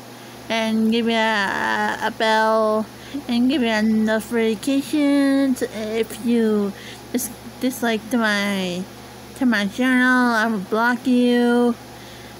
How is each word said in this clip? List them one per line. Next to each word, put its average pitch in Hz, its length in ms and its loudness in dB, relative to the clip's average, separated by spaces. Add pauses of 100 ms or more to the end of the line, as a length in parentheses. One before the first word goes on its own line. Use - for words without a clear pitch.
(480)
and 220 440 2
give 233 140 2
me 226 80 2
a, 226 40 2
a, 220 920 0
a - 40 0
bell, 220 760 2 (420)
and 240 200 2
give 269 140 2
me 233 60 2
a 214 140 2
notification. 254 1800 2
If 220 640 -4
you 214 480 2 (400)
dis-, 247 180 -4 (300)
dislike 233 500 -2
to 254 80 2
my, 202 640 0 (540)
to 269 100 0
my 208 200 2
channel, 254 680 2
I 220 120 2
will 220 120 0
block 233 480 0
you. 240 680 4 (640)